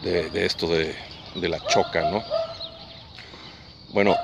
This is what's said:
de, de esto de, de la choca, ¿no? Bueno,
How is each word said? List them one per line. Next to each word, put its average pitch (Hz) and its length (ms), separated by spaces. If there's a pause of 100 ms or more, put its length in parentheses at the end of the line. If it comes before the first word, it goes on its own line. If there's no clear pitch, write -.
de, 87 260
de 90 160
esto 85 220
de, 80 260 (420)
de 90 140
la 80 160
choca, - 380
¿no? 101 200 (1700)
Bueno, 101 340